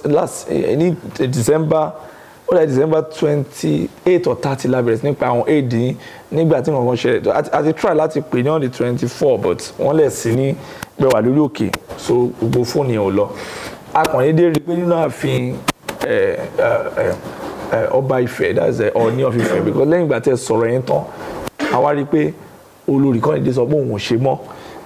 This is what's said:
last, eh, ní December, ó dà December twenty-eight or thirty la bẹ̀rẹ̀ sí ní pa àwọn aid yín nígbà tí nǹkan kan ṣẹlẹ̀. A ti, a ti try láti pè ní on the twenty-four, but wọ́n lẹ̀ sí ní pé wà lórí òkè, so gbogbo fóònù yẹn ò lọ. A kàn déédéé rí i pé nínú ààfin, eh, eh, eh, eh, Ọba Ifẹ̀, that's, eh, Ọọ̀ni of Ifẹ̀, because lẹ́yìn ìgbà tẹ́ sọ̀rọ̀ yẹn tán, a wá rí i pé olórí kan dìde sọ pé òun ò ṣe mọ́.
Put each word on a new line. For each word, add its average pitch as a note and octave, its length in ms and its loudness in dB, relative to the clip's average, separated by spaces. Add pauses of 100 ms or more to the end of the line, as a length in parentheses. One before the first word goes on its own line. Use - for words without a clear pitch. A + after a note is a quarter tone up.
last, D#3 440 0
eh, - 280 0
ní E3+ 180 2 (320)
December, D3+ 640 2 (560)
ó - 80 2
dà D#3+ 100 4
December D#3 360 2 (180)
twenty-eight D#3 1080 0
or B2+ 80 2
thirty C#3 340 -4
la B2+ 120 2
bẹ̀rẹ̀ A#2 160 2
sí B2+ 100 -4
ní C#3+ 80 0
pa B2 120 -2
àwọn A#2+ 220 2
aid C#3 240 2
yín A#2+ 220 0 (360)
nígbà D3+ 300 2
tí D#3+ 100 -2
nǹkan C3 160 0
kan B2 80 2
ṣẹlẹ̀. A2+ 400 2
A - 80 2
ti, - 80 -12
a C#3 120 2
ti D#3 100 2
try F#3 220 0
láti D#3 260 0
pè B2 220 -2
ní C#3 60 0
on D#3+ 120 2
the C3 80 -2
twenty-four, B2 680 0
but F2+ 180 0 (220)
wọ́n C#3 180 0
lẹ̀ D3 120 4
sí A#2 260 -4
ní C3+ 200 0 (440)
pé C3 60 4
wà A#2+ 160 4
lórí C3 180 4 (100)
òkè, G#2+ 200 -4 (280)
so B2 320 2 (120)
gbogbo A#2 220 0
fóònù C3 280 -2
yẹn G#2+ 100 0
ò G2 140 2
lọ. G2+ 120 2 (680)
A D#3+ 100 4
kàn C3+ 180 2
déédéé D#3+ 320 4
rí D3+ 40 0
i - 20 -4
pé E3+ 160 -4
nínú F3 200 0
ààfin, C3 580 -2 (540)
eh, - 0 -
eh, G2+ 300 0 (600)
eh, - 160 0 (600)
eh, A2+ 180 2
Ọba C3 300 2
Ifẹ̀, - 340 -2
that's, - 240 2
eh, G#2 160 2
Ọọ̀ni A#2 300 2
of A#2+ 100 0
Ifẹ̀, A2+ 300 0
because G#2+ 240 2
lẹ́yìn E3+ 180 2
ìgbà C3 140 0
tẹ́ C3 160 2
sọ̀rọ̀ A#2 340 0
yẹn B2+ 100 0
tán, D3 220 -2 (720)
a - 60 4
wá D3 140 2
rí C#3+ 80 -2
i C3+ 40 -4
pé D3+ 280 0 (540)
olórí C#3 340 2
kan - 140 0
dìde C#3 180 0
sọ B2 120 2
pé D3 100 0
òun C3 160 0
ò G#2+ 60 -2
ṣe A2+ 200 0
mọ́. C3 200 0 (480)